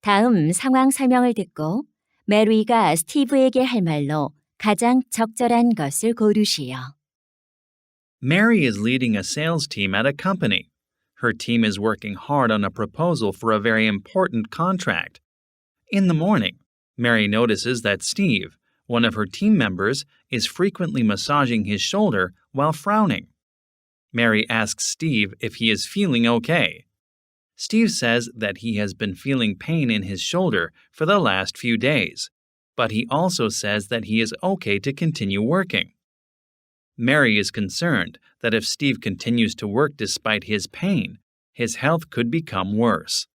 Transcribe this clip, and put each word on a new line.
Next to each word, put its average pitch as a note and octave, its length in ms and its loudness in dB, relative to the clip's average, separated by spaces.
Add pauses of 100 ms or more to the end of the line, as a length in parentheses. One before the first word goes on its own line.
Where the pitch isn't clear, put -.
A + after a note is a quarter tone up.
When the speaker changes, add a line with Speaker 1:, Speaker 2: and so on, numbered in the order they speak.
Speaker 1:
다음 G3+ 500 4
상황 C4 380 4
설명을 B3 440 2
듣고 F3+ 520 -4 (400)
메리가 G#3+ 720 4
스티브에게 C4 680 2
할 B3 180 0
말로 D3+ 520 0 (240)
가장 A#3 440 2 (100)
적절한 A#3 640 2
것을 E3+ 380 -2
고르시오. G#3 600 2 (1500)
Speaker 2:
Mary F#3+ 440 4
is G#2 140 0
leading A#2+ 360 0
a G2 80 -2
sales D#3+ 440 -2
team G2 280 -2
at A2 100 2
a C#3+ 60 2
company. C#3+ 600 -2 (500)
Her A#2+ 100 0
team A#2 320 -2
is G2+ 160 -2
working G#2 360 -4
hard C3 360 0
on G#2 140 2
a F#2+ 40 -2
proposal A2+ 600 -2
for A2+ 220 -2
a G#2 80 2
very A2 260 2
important A2 600 -2
contract. E3+ 720 -4 (680)
In G3 180 2
the F3 60 4
morning, D#3+ 440 2 (400)
Mary A#2 320 2
notices A#2 540 0
that G2+ 200 0
Steve, A#2 540 -2 (300)
one A#2 180 2
of A2 80 0
her G#2+ 120 -2
team G3+ 320 2
members, G#2 460 0 (260)
is A#2 160 -4
frequently F3 580 -2
massaging A#2 600 0
his G2+ 180 -2
shoulder G#2+ 520 0 (180)
while D3 220 0
frowning. G3 540 0 (840)
Mary A2+ 380 2
asks A2+ 360 -2
Steve A2 540 -2
if A2 160 -8
he A2+ 140 0
is G#2 160 0
feeling D3 420 0
okay. A#2+ 580 0 (680)
Steve A3 360 0
says A#2+ 440 -2
that G#2 220 -6
he A2+ 200 -4
has G#2 180 -2
been G#2 180 -4
feeling A#2 420 -2
pain D#3 360 -2
in G#2 120 -2
his F#2+ 160 -8
shoulder D#3 540 -2 (180)
for - 140 -4
the G3+ 140 4
last F#2+ 360 0
few A#2 220 -2
days, B2 540 -2 (440)
but A2+ 140 -2
he A2 220 -2
also D#3+ 360 0
says G#2 400 -4
that A2+ 180 -6
he A2 140 0
is A2+ 220 -2
okay E3+ 380 -2
to C#3 120 -4
continue A#2 500 -2
working. D#3+ 500 -2 (1040)
Mary B2 400 2
is G2 140 -2
concerned G#2 640 -4 (240)
that A2+ 140 0
if G#2+ 100 -2
Steve C3+ 360 -2
continues A2+ 520 -2
to - 140 -8
work C3+ 280 -2
despite G#2+ 500 -4
his G#2 200 -4
pain, - 540 -4 (340)
his A#2 220 -4
health E3 340 0
could A#2 220 -2
become G#2+ 440 -2
worse. G#2+ 600 0